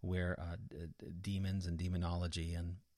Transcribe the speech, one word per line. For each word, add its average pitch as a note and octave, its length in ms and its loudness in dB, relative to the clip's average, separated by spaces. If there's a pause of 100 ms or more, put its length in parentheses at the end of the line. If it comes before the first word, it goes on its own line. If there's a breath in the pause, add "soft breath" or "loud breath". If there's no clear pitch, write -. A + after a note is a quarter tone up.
where, F2+ 380 2
uh, E2+ 160 -4 (140)
d-, - 80 -10 (220)
d-, - 60 -12 (160)
demons F#2+ 440 2
and E2+ 120 0
demonology F2 760 2
and F2 220 -2 (220)